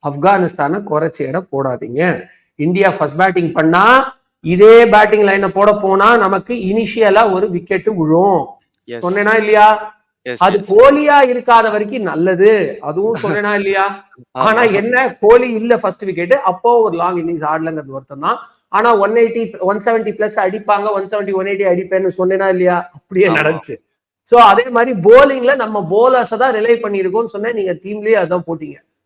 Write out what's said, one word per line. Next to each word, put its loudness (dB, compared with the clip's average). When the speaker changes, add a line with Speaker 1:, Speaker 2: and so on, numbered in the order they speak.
Speaker 1:
"ஆப்கானிஸ்தானை -2
குறைச்சி -4
எடை -6
போடாதீங்க. -4
இந்தியா 0
ஃபர்ஸ்ட் -4
பேட்டிங் 0
பண்ணா, 2
இதே 6
பேட்டிங் 4
லைனை 0
போட 2
போனா 2
நமக்கு -2
இனிஷியலா 0
ஒரு -2
விக்கெட் -6
விழும்." 0
Speaker 2:
Yes. -18
Speaker 1:
சொன்னேனா -2
இல்லையா? 2
Speaker 2:
Yes, -8
Speaker 1:
அது 2
Speaker 2:
yes. -4
Speaker 1:
கோலியா 4
இருக்காத 2
வரைக்கும் -6
நல்லது, 0
அதுவும் -6
சொன்னேனா -4
இல்லையா? -4
Speaker 2:
<laughs> -20
ஆமா. -20
Speaker 1:
ஆனா 0
என்ன, -2
கோலி 4
இல்ல 0
ஃபர்ஸ்ட் -6
விக்கெட், -2
அப்போ 0
ஒரு -2
லாங் -4
இன்னிங்ஸ் -6
ஆடலங்கிறது -6
வருத்தம் -16
தான். -4
ஆனா 2
ஒன் 0
எயிட்டி, -2
ஒன் -4
செவன்ட்டி -4
பிளஸ் -6
அடிப்பாங்க, -2
ஒன் -4
செவன்ட்டி, -6
ஒன் -4
எயிட்டி -4
அடிப்பேன்னு -2
சொன்னேனா -2
இல்லையா? -2
அப்படியே -2
Speaker 2:
ஆமா. 2
Speaker 1:
நடந்துச்சு. -2
So 4
அதே 4
மாதிரி 0
போலிங்ல 4
நம்ம -6
போலர்ஸை 0
தான் 0
ரிலை 0
பண்ணியிருக்கோம்னு -4
சொன்னேன். -8
நீங்க -4
தீம்லயே -2
அதான் -4
போட்டீங்க, -10